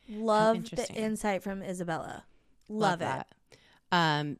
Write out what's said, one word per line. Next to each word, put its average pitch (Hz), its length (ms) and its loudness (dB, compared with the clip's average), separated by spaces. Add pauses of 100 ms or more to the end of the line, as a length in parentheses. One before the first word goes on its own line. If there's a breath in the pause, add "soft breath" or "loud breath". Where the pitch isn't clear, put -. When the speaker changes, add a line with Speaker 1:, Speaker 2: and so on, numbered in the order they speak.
Speaker 1:
How 208 120 -10
Speaker 2:
Love 220 320 4
the 220 60 0
Speaker 1:
interesting. - 380 -6
Speaker 2:
insight 214 460 -2
from 196 200 -6
Isabella. 175 640 -6 (440)
Love 202 320 0
Speaker 1:
Love - 20 -6
Speaker 2:
it. - 20 -2
Speaker 1:
that. - 240 -4 (600 soft breath)
Um, 151 500 4